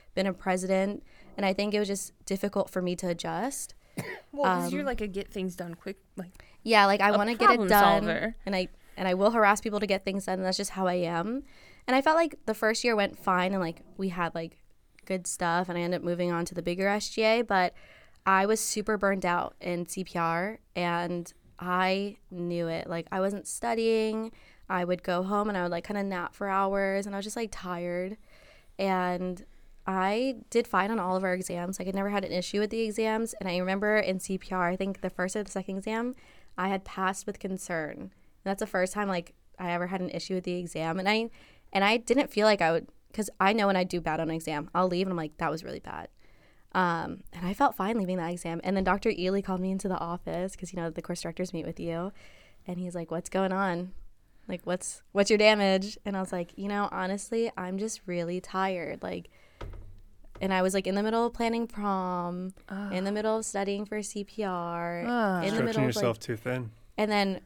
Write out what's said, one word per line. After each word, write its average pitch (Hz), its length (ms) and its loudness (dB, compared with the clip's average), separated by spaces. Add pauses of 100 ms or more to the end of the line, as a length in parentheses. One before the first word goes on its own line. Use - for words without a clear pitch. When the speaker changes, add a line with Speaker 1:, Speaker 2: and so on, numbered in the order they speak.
(140)
Speaker 1:
been 190 120 0
a 190 80 -2
president. 190 680 0 (360)
And 196 80 0
I 190 80 2
think 202 180 -2
it 214 60 2
was 208 100 0
just 196 240 -6 (140)
difficult 196 420 -2
for 185 140 -4
me 180 140 0
to 185 120 -4
adjust. 170 680 -4 (220)
Speaker 2:
<coughs> - 80 -6 (280)
Well, 285 120 0
'cause 185 280 2
you're, 285 100 -2
Speaker 1:
Um, 285 40 -4
Speaker 2:
like, 254 140 -2
a 214 80 -4
get 190 240 -8
things 185 240 -6
done 175 180 -10
quick, 190 220 -12 (200)
like, - 280 -14 (180)
Speaker 1:
Yeah, 220 240 8
like, 196 140 6
I 202 80 6
Speaker 2:
a 208 80 6
Speaker 1:
wanna 208 180 4
get 226 100 4
it - 20 10
Speaker 2:
problem 233 220 6
Speaker 1:
done, 175 360 8
Speaker 2:
solver. 180 320 -2 (100)
Speaker 1:
and 196 80 -2
I, 185 140 0 (280)
and 190 120 0
I 185 60 4
will 202 180 6
harass 214 280 6
people 208 200 -2
to 208 60 -2
get 190 180 2
things 196 220 -4
done, 190 120 -2
and 185 80 -4
that's 185 120 0
just 196 120 -4
how 190 160 0
I 180 80 2
am. 180 480 -2 (440)
And 254 100 4
I 277 60 6
felt 311 140 6
like 330 200 2 (100)
the 220 80 0
first 220 300 2
year 233 100 4
went 202 240 2
fine, 185 340 2
and, 196 80 0
like, 165 220 -4 (140)
we 190 140 -2
had, 170 240 -2
like, 165 240 -8 (460)
good 185 220 -4
stuff, 175 420 0
and 175 80 -2
I 175 40 -2
ended 175 200 0
up - 40 -8
moving 175 260 0
on 170 140 0
to 175 100 -8
the 175 80 -6
bigger 180 240 0
S 208 220 0
G - 160 -2
A, 226 180 6
but 190 320 2 (500)
I 190 220 6
was 214 140 4
super 214 360 -2
burned 196 300 2
out 175 340 0
in 175 260 -2
C - 180 -6
P - 140 -8
R, 170 420 0 (160)
and 175 560 -2 (260)
I 185 600 0 (120)
knew 175 380 -2
it. 165 200 -4
Like, 170 220 -4
I 190 80 -2
wasn't 196 300 0
studying. 226 840 0 (380)
I 180 160 0
would 175 180 0
go 185 220 0
home, 208 240 2
and 208 100 0
I 214 40 0
would, 175 100 0
like, 175 120 -4
kinda 202 200 -4
nap 185 300 -4
for 202 140 -4
hours, 196 580 2
and 202 100 -6
I - 20 -4
was 202 60 -6
just, 214 120 -8
like, 226 140 -4
tired. 180 640 -4 (640)
And 185 640 0 (420)
I 208 500 0 (140)
did 233 180 2
fine 190 220 2
on 226 100 0
all 185 160 0
of 190 80 0
our 185 100 2
exams. 180 440 -4
Like, 185 100 -6
I 190 40 -4
never 196 180 0
had 202 140 0
an - 80 -6
issue 208 280 -2
with 214 100 0
the 226 120 -2
exams, 220 520 0
and - 140 -6
I 175 80 0
remember 196 420 2
in 190 220 0
C 190 180 -4
P - 160 -8
R, 180 140 2
I 180 80 0
think 196 240 -4
the 185 100 -4
first 185 240 -4
or 214 80 -2
the 196 80 -10
second 190 280 -6
exam, 226 360 -4 (420)
I 185 120 -2
had 196 160 -2
passed 190 420 -4
with 202 120 -8
concern. 175 600 -4
And 190 120 -12 (340)
that's 196 160 -2
the 220 60 -2
first 185 260 0
time, 208 160 -2
like, 180 260 -4 (240)
I 180 140 -2
ever 175 160 -2
had 185 120 -4
an 180 100 -4
issue 170 240 -6
with 180 100 -4
the 180 140 -4
exam, 165 400 -4
and 190 100 0
I, 220 220 4 (420)
and 196 120 4
I 214 120 8
didn't 240 340 4
feel 208 160 6
like 208 140 6
I 165 120 4
would, - 160 0 (240)
'cause 208 180 -4 (100)
I 196 120 6
know 220 140 4
when 196 100 6
I 180 80 4
do 175 160 -2
bad 156 200 0
on 160 100 0
an 160 60 -2
exam, 160 380 -4
I'll 185 120 4
leave, 180 200 2
and 190 60 -2
I'm 175 40 0
like, 156 220 -6
"That 160 120 0
was 160 140 -6
really - 160 -10
bad." - 280 -12 (640)
Um, 180 600 0
and 170 140 -10
I 185 80 -2
felt 277 200 2
fine 214 240 0
leaving 185 200 0
that 165 120 -2
exam. 170 320 -6
And 190 140 0
then 190 80 2
Doctor 202 260 2
Ely 190 300 0
called 190 200 -2
me 190 120 -2
into 190 160 -2
the 180 100 -2
office, 170 560 -6
'cause, - 180 -12
you - 80 -8
know, 165 100 -4
the 170 120 -10
course - 200 -6
directors 180 300 -6
meet 165 140 -6
with 165 140 -8
you. 170 320 -4 (540)
And 180 120 -6
he's 180 160 -6
like, 170 160 -8
"What's 170 180 -6
going 190 240 0
on? 185 400 -2 (540)
Like, 180 180 -8
what's, - 380 -6 (100)
what's 202 180 4
your 214 80 6
damage?" 208 640 6
And 202 120 -4
I 190 40 -2
was 190 120 -6
like, 175 240 -6
"You 196 120 -6
know, 202 240 -2
honestly, 196 640 -2
I'm 185 220 -4
just 220 280 -6
really 175 340 -4
tired." 185 640 -4
Like, 180 280 -8 (1080)
and 190 140 0
I 185 80 4
was, 185 100 2
like, 196 140 0
in 190 80 0
the 202 80 0
middle 226 240 2
of 233 80 -4
planning 233 320 0
prom, 185 880 -4 (160)
in 190 340 -4
the 196 60 -2
Speaker 2:
Ugh. 208 40 -2
Speaker 1:
middle 220 240 0
of 226 60 -6
studying 202 400 -4
for 214 180 -6
C 202 220 -8
P - 200 -8
R, 170 600 -4
Speaker 2:
Ugh. 208 380 2
Speaker 1:
in 196 60 2
the 208 60 0
Speaker 3:
Stretching 131 100 2
Speaker 1:
middle 139 160 0
of, 131 40 4
Speaker 3:
yourself 120 300 2
Speaker 1:
like, - 40 -16
Speaker 3:
too 120 160 -6
thin. 123 340 -4 (260)
Speaker 1:
and 214 140 0
then 196 340 0